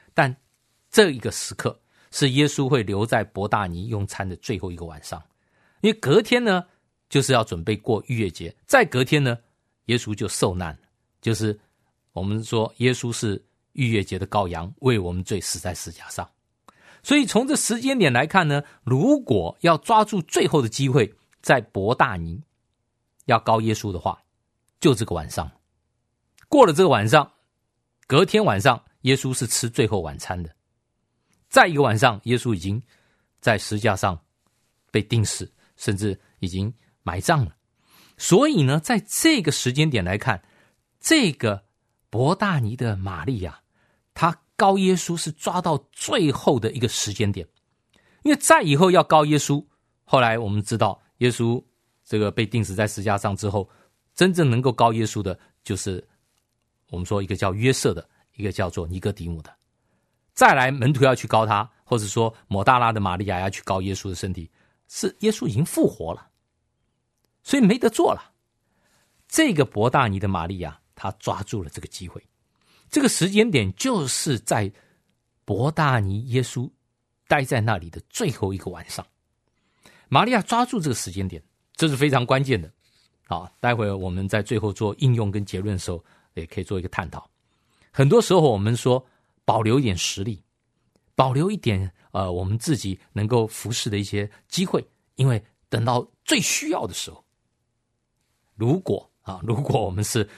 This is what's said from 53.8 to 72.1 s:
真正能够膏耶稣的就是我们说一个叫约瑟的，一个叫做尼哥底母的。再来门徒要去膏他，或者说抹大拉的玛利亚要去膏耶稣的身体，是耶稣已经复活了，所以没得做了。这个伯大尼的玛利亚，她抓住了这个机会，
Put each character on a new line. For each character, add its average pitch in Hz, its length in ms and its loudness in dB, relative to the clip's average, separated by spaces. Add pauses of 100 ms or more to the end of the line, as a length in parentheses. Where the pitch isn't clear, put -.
真 180 200 2
正 165 160 2
能 120 120 2
够 131 100 0
膏 117 220 4
耶 113 120 -2
稣 107 160 -4
的 92 160 -6 (260)
就 101 120 -6
是 92 300 -8 (840)
我 - 80 -10
们 87 80 -6
说 101 160 -2
一 98 40 -6
个 95 100 -6
叫 95 180 -2
约 113 180 0
瑟 123 220 0
的， 82 140 -12 (280)
一 104 80 -12
个 98 80 -4
叫 92 180 -4
做 87 180 -8
尼 90 120 -8
哥 101 120 -4
底 85 160 -10
母 82 140 -8
的。 - 120 -20 (800)
再 233 200 6
来 131 160 2
门 135 240 2
徒 127 100 0
要 131 120 6
去 - 120 -6
膏 110 180 2
他， 107 240 0 (140)
或 120 140 -2
者 104 80 -4
说 113 280 -2 (140)
抹 95 160 -2
大 127 140 6
拉 117 140 2
的 110 80 -2
玛 92 160 -2
利 98 100 -6
亚 92 140 -2
要 95 100 -2
去 - 140 -10
膏 95 180 -2
耶 98 120 -4
稣 95 160 -8
的 92 60 -8
身 92 180 -6
体， 82 160 -14 (380)
是 - 320 -6
耶 220 120 0
稣 214 160 -4
已 131 40 -4
经 123 140 0
复 311 220 2
活 82 260 -6
了， - 140 -18 (1120)
所 - 180 0
以 254 40 4
没 208 140 6
得 240 120 2
做 - 240 2
了。 - 200 -14 (920)
这 269 260 2
个 151 120 2
伯 110 240 0
大 131 180 2
尼 98 120 -4
的 101 80 -2
玛 87 180 -2
利 92 140 -8
亚， 78 200 -12 (140)
她 - 160 -10 (100)
抓 98 240 -6
住 101 200 -8
了 73 60 -16
这 - 100 -18
个 - 80 -16
机 - 200 -16
会， - 140 -18 (680)